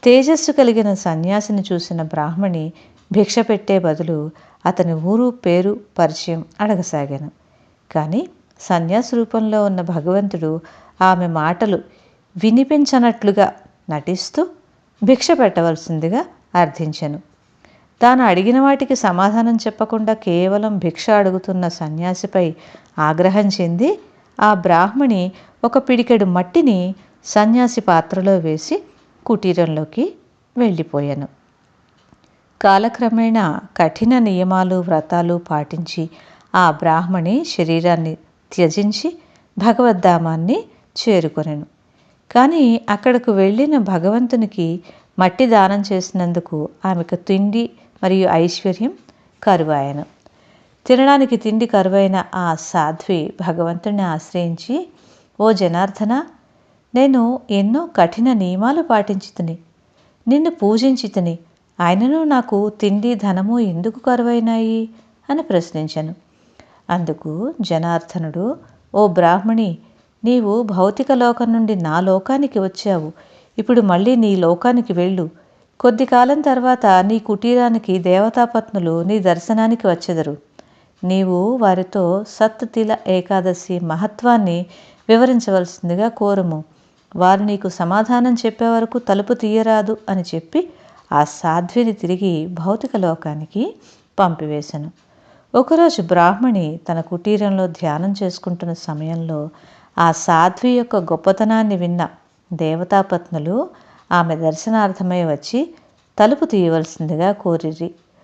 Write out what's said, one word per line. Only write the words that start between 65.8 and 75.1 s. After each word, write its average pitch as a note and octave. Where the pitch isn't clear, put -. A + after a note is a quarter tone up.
అందుకు E3+
జనార్దనుడు, E3+
"ఓ G#3
బ్రాహ్మణి, F#3
నీవు A#3
భౌతిక G#3
లోకం A#3+
నుండి A3
నా E3
లోకానికి G3
వచ్చావు, F#3
ఇప్పుడు A#3
మళ్ళీ G3+
నీ G#3+
లోకానికి F#3
వెళ్ళు. F3+